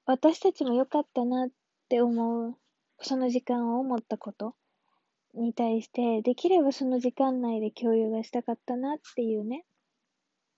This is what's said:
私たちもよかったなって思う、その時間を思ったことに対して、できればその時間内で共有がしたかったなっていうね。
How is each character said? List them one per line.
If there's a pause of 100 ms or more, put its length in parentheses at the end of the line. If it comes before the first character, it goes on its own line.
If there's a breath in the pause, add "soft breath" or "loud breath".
私
た
ち
も
よ
か
っ
た
な
っ (400)
て
思
う、 (440)
そ
の
時
間
を
思
っ
た
こ
と (800)
に
対
し
て、
で
き
れ
ば
そ
の
時
間
内
で
共
有
が
し
た
か
っ
た
な
っ (180)
て
い
う
ね。 (920)